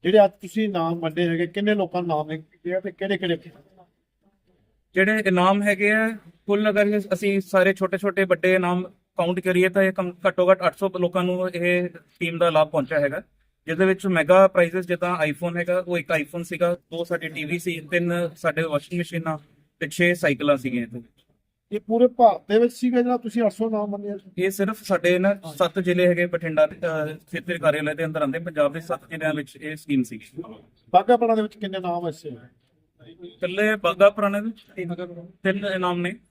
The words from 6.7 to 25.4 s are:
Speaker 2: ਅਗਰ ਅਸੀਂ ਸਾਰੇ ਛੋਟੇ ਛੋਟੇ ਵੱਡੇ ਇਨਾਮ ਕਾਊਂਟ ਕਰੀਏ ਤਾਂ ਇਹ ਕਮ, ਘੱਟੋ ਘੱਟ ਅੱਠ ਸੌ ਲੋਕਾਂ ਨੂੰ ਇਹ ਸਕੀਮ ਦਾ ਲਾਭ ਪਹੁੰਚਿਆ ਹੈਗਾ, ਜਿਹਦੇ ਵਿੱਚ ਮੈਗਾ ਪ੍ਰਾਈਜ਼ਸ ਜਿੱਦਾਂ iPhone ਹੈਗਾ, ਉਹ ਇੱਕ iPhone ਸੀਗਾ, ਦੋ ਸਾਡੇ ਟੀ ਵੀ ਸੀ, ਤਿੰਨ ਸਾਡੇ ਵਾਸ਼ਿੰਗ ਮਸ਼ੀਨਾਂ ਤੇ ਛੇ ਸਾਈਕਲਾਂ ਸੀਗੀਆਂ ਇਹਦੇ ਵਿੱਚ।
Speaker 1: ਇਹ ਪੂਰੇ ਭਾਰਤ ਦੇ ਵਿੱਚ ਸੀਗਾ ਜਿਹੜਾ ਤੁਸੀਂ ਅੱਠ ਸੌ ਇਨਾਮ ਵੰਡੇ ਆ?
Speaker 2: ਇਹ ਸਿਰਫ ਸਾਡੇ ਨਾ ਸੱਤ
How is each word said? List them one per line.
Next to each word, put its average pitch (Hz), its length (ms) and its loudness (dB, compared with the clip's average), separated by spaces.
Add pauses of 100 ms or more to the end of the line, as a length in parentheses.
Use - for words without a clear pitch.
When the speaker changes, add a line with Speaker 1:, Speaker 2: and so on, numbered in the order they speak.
Speaker 2:
ਅਗਰ 208 300 2 (120)
ਅਸੀਂ 196 280 0
ਸਾਰੇ 190 340 2
ਛੋਟੇ 190 240 -2
ਛੋਟੇ 196 260 0
ਵੱਡੇ 180 300 2
ਇਨਾਮ 180 280 0 (340)
ਕਾਊਂਟ 180 240 -2
ਕਰੀਏ 180 280 2
ਤਾਂ 196 140 2
ਇਹ 190 100 2
ਕਮ, 180 200 -4 (160)
ਘੱਟੋ 180 220 2
ਘੱਟ 185 160 4
ਅੱਠ - 100 0
ਸੌ 196 140 -2 (100)
ਲੋਕਾਂ 175 240 -2
ਨੂੰ 180 260 -2
ਇਹ 175 380 0
ਸਕੀਮ 170 500 -8
ਦਾ 170 120 4
ਲਾਭ 156 200 2
ਪਹੁੰਚਿਆ 151 300 -2
ਹੈਗਾ, 143 220 -2 (440)
ਜਿਹਦੇ 165 180 0
ਵਿੱਚ 190 220 0
ਮੈਗਾ 180 420 6
ਪ੍ਰਾਈਜ਼ਸ 180 380 0
ਜਿੱਦਾਂ 175 300 -2 (120)
iPhone 170 280 -6
ਹੈਗਾ, 175 300 -2
ਉਹ 175 120 -2
ਇੱਕ 165 220 -4
iPhone 170 220 -8
ਸੀਗਾ, 175 320 -2
ਦੋ 170 300 -10
ਸਾਡੇ 170 240 -6
ਟੀ 156 160 -10
ਵੀ 170 140 -4
ਸੀ, 170 220 -6 (100)
ਤਿੰਨ 175 460 0
ਸਾਡੇ 160 260 -2
ਵਾਸ਼ਿੰਗ 165 380 -4
ਮਸ਼ੀਨਾਂ 165 380 -6 (420)
ਤੇ 156 80 -6
ਛੇ 175 260 2
ਸਾਈਕਲਾਂ 147 420 0
ਸੀਗੀਆਂ 123 260 -4
ਇਹਦੇ 117 160 -12
ਵਿੱਚ। - 200 -20 (540)
Speaker 1:
ਇਹ 214 80 -4
ਪੂਰੇ 233 260 2
ਭਾਰਤ 233 460 4
ਦੇ 214 60 6
ਵਿੱਚ 240 160 2
ਸੀਗਾ 247 280 0
ਜਿਹੜਾ 247 140 0
ਤੁਸੀਂ 233 260 -4
ਅੱਠ 208 100 2
ਸੌ 226 160 -4
ਇਨਾਮ 208 220 -4
ਵੰਡੇ 202 180 -8
ਆ? 202 100 -8 (200)
Speaker 2:
ਇਹ 190 120 0
ਸਿਰਫ 196 320 -4
ਸਾਡੇ 180 360 2
ਨਾ 196 160 2
ਸੱਤ 170 440 -4